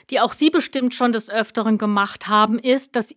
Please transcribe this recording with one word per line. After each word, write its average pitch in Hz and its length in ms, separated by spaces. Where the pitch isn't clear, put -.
die 254 80
auch 233 140
Sie 302 180
bestimmt 262 420
schon 240 200
des 220 180
Öfteren 220 480
gemacht 208 480
haben, 214 320
ist, 262 380
dass 220 200